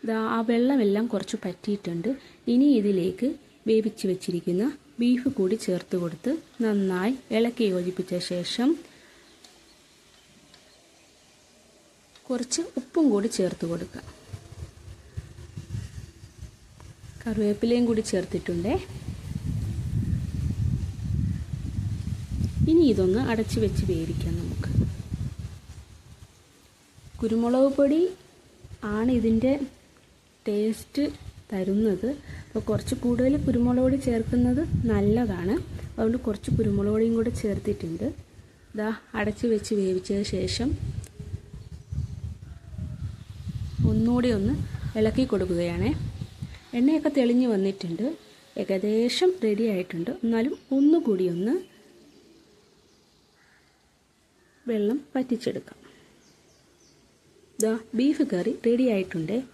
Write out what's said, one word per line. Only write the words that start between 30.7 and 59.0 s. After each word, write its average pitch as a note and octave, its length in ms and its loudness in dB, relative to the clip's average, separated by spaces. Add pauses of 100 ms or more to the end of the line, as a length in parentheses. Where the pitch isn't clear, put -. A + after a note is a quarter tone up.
തരുന്നത്. G3 580 0 (380)
അപ്പോൾ - 220 -6
കുറച്ച് G#3+ 340 0
കൂടുതൽ B3 320 2 (100)
കുരുമുളക് B3 400 2
പൊടി C4 220 4
ചേർക്കുന്നത് A#3+ 540 2 (300)
നല്ലതാണ്. G3+ 640 2 (380)
അതുകൊണ്ട് A3+ 340 0
കുറച്ച് G#3 300 -4
കുരുമുളക് G#3 380 2
പൊടിയും A3+ 240 2
കൂടെ A#3 140 0 (100)
ചേർത്തിട്ടുണ്ട്. G3+ 640 -4 (720)
ദാ G#3+ 100 -2 (300)
അടച്ച് G#3 340 -2
വെച്ച് G#3 260 0
വേവിച്ച F#3+ 420 0 (140)
ശേഷം F#3+ 340 -2 (3250)
ഒന്നുകൂടി A#3+ 440 4
ഒന്ന് G3+ 160 2 (460)
ഇളക്കി A3 340 4
കൊടുക്കുകയാണേ. F3+ 580 0 (840)
എണ്ണയൊക്കെ D4+ 400 4
തെളിഞ്ഞ് B3 380 4
വന്നിട്ടുണ്ട്, F#3+ 520 -2 (560)
ഏകദേശം A3 720 2 (140)
റെഡി G#3+ 260 2
ആയിട്ടുണ്ട്. F3+ 400 -4 (120)
എന്നാലും A3+ 300 2 (220)
ഒന്നുകൂടി C#4 480 4 (100)
ഒന്ന് G#3 220 0 (3250)
വെള്ളം A3 300 2 (160)
വറ്റിച്ചെടുക്കാം. - 640 -4 (1800)
ദാ A3 100 2 (240)
ബീഫ് C#4 360 2
കറി F#3 200 -2 (140)
റെഡി B3 260 2
ആയിട്ടുണ്ട്. F#3 420 -2 (180)